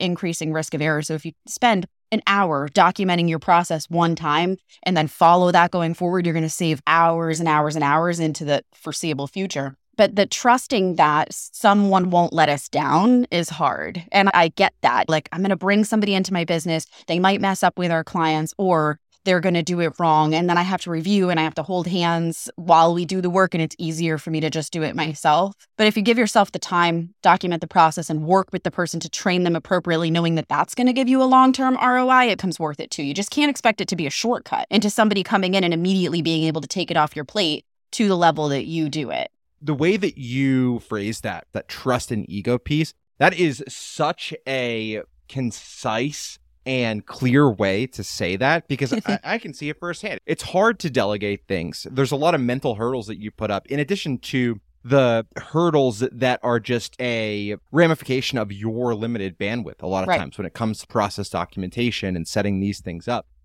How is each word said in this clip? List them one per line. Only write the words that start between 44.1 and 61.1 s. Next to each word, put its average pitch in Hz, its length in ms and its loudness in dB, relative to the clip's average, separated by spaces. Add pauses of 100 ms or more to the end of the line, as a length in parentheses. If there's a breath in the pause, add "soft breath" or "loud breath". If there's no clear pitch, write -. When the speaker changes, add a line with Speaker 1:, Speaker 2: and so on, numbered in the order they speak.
Speaker 2:
a 117 540 -4 (260)
concise 127 1080 -6 (300)
and 117 380 -2
clear 131 440 4
way 101 360 0
to - 180 -12
say 92 320 -4
that, 143 320 0
because 135 260 -4
Speaker 1:
<laughs> 220 140 -4
Speaker 2:
I, 190 160 -2
I 202 140 -4
can 175 160 -12
see 147 160 -10
it 151 100 -12
firsthand. 175 460 -10
It's - 160 -4
hard 208 380 0
to 170 100 -4
delegate 104 580 -2
things. 85 420 -6
There's 131 220 -2
a 147 40 0
lot 156 180 2
of 143 80 0
mental 123 340 -2
hurdles 117 320 -4
that 107 120 -12
you 107 120 -10
put 107 200 -6
up, 98 160 -4
in 139 120 -4
addition 147 400 -4
to 120 400 -2 (240)
the 120 420 2 (120)
hurdles 147 640 0 (120)
that 123 320 -2
are 120 160 0
just 117 400 -6
a 107 560 -4 (160)
ramification 139 640 0
of 107 140 -4
your 113 420 -4
limited 104 440 -6
bandwidth 104 440 -6
a - 60 -8
lot 95 160 -2
of 185 60 -2
Speaker 1:
Right. 170 80 2
Speaker 2:
times 73 200 -8
when 95 80 -6
it - 80 -12
comes 110 260 -4
to - 80 -20
process 101 420 -4